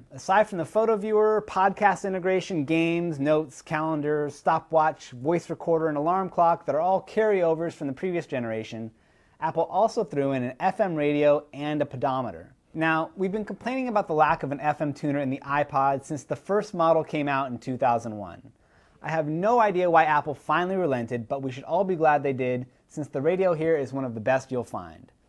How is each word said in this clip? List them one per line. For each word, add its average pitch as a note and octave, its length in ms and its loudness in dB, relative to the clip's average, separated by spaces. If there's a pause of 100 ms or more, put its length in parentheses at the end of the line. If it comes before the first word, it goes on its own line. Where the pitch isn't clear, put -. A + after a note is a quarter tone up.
(120)
Aside G3 360 2
from F#3+ 100 -6
the D#3+ 60 -2
photo A3 320 2
viewer, G#3+ 520 2
podcast G3 580 0
integration, F#3 580 0
games, E3 540 0
notes, D3+ 420 0
calendar, D3+ 720 -2
stopwatch, D#3+ 800 0
voice D3+ 400 -2
recorder, D#3+ 380 0
and D3 100 -2
alarm F3 320 0
clock E3+ 340 2
that C#3 120 0
are D3+ 40 0
all F#3 240 2
carryovers E3+ 680 2
from D3 160 -8
the C3+ 40 -4
previous F3 340 -4
generation, A2+ 640 -6 (480)
Apple E3 240 0
also G#3+ 400 0
threw C#3 280 -2
in B2+ 120 -2
an B2 160 -6
F F3+ 180 0
M G3 160 0
radio D3 580 4
and D3 300 -2
a - 20 -4
pedometer. B2+ 720 -6 (200)
Now, D#3+ 420 0
we've F#3+ 160 -2
been G#3+ 120 -4
complaining B3 440 -6
about G#3 180 0
the E3 80 -2
lack D#3 300 4
of C3+ 80 -4
an C#3+ 80 -6
F D3+ 200 -2
M D3 140 -2
tuner C#3+ 240 -2
in C#3 120 -2
the C3+ 140 -6
iPod C#3 600 0
since D3 180 -8
the - 140 -6
first G#3 380 -2
model E3 280 4
came D3+ 240 -4
out C#3 240 -2
in A#2+ 80 -8
two B2+ 180 -6
thousand A#2 400 0
one. F2+ 240 -12 (600)
I D3 100 -8
have D#3 180 -2
no G3 320 2
idea F3+ 280 2
why E3 160 6
Apple D3+ 300 0
finally F3 400 0
relented, B2 540 -2
but C#3 120 -4
we C3+ 120 -8
should B2+ 100 -14
all F3 220 0
be F#3 100 -2
glad D3+ 260 4
they C#3 120 -2
did, B2+ 340 -2 (220)
since D3 180 -10
the C#3 140 -6
radio F3+ 340 2
here D#3+ 220 0
is C3 160 -4
one C3+ 120 -6
of A#2+ 80 -6
the A2+ 80 -10
best C3 300 0
you'll B2 140 -4
find. E2+ 480 -14 (160)